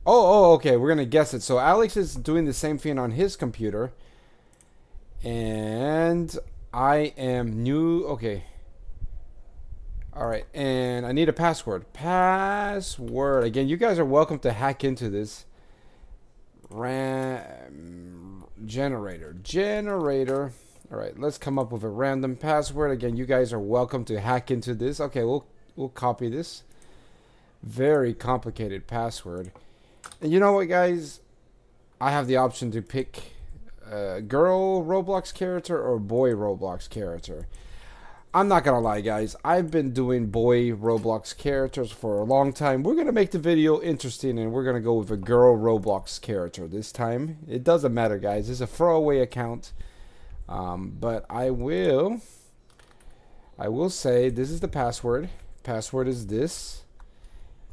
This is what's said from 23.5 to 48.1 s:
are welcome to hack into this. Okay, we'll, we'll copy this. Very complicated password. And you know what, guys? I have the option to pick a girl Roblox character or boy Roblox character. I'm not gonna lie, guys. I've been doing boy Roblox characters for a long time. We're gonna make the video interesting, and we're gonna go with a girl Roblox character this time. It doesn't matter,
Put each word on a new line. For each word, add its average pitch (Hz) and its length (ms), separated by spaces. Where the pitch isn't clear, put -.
are 110 80
welcome 120 460
to 107 120
hack 120 320
into 120 220
this. 123 260
Okay, 135 240
we'll, 127 220
we'll 131 140
copy 120 400
this. 151 320
Very 127 520
complicated 110 720
password. 92 640
And 156 100
you 185 80
know 202 120
what, 190 180
guys? 175 500
I 135 100
have 143 160
the 127 120
option 127 320
to 110 100
pick - 540
a 101 320
girl 185 600
Roblox 185 520
character 180 440
or 120 200
boy 117 320
Roblox 95 580
character. 87 600
I'm 190 140
not 180 160
gonna 127 160
lie, 107 220
guys. 107 420
I've 170 260
been 139 220
doing 123 360
boy 120 420
Roblox 110 640
characters 135 540
for 107 260
a 104 80
long 135 300
time. 135 280
We're 214 120
gonna 320 180
make 208 180
the 185 80
video 156 440
interesting, 135 560
and 113 140
we're 131 120
gonna 123 160
go 117 140
with 107 160
a 107 80
girl 120 360
Roblox 107 640
character 90 480
this 98 260
time. 127 440
It 127 160
doesn't 143 300
matter, 113 240